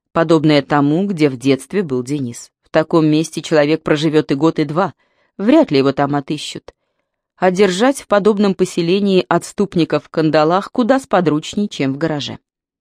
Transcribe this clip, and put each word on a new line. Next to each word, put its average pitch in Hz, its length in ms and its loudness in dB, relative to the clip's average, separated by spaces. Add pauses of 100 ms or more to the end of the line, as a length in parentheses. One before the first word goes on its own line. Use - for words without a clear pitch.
(120)
подобное 156 500 2
тому, 147 440 0
где 156 220 0
в 131 80 -2
детстве 135 460 -2
был 131 200 -4
Денис. 131 500 -8 (100)
В - 80 -20
таком 160 360 2
месте 156 360 -2
человек 156 400 2
проживет 151 480 0
и 147 40 0
год, 160 240 0
и 156 60 -2
два. 160 300 -4 (420)
Вряд 262 340 2
ли 143 60 0
его 135 160 2
там 143 240 -2
отыщут. - 560 -10 (640)
А 185 140 2
держать 196 500 0
в - 60 -20
подобном 202 480 2
поселении 185 720 0
отступников 165 760 -2
в - 40 -20
кандалах 160 640 0
куда 254 260 2
сподручней, 185 720 -2
чем 135 240 -4
в 143 60 -8
гараже. 143 400 -6 (420)